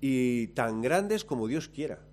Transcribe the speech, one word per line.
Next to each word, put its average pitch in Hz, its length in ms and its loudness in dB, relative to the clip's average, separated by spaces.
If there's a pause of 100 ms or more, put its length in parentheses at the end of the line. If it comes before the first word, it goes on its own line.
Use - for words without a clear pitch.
y 127 460 2
tan 113 340 -2
grandes 196 420 2
como 117 240 -2
Dios 147 220 -4
quiera. 151 300 -8 (140)